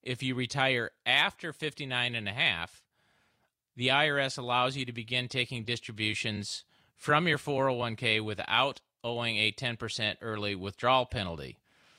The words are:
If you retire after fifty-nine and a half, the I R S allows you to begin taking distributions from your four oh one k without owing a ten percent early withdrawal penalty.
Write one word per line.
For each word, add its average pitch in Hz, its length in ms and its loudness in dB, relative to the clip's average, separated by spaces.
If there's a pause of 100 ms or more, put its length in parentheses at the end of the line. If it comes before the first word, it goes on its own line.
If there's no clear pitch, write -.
If 123 180 -4
you 131 140 0
retire 127 560 0 (140)
after 143 480 2
fifty-nine 127 600 -4
and 107 120 -4
a 98 60 -4
half, 110 500 -2 (920)
the 127 140 2
I 147 180 6
R 143 100 2
S 135 180 0
allows 123 380 2
you 135 100 -4
to 120 60 -10
begin 123 380 -4
taking 123 340 -4
distributions 107 1000 -4 (300)
from 156 340 2
your 147 100 2
four 135 300 0
oh 127 60 0
one 117 200 -2
k 110 240 2
without 113 600 0 (220)
owing 117 340 -2
a 107 140 4
ten 120 260 -4
percent 110 440 -2
early 104 320 -2
withdrawal 117 520 2
penalty. 85 520 -6 (420)